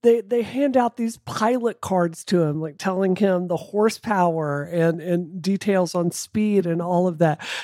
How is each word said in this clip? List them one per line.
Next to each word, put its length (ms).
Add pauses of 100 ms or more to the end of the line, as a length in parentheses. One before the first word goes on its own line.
they, 180
they 220
hand 340
out 200
these 200
pilot 640
cards 440
to 180
him, 180
like, 160
telling 380
him 320
the 100
horsepower 1040
and, 380
and 400
details 540
on 160
speed 540
and 160
all 260
of 100
that. 220 (240)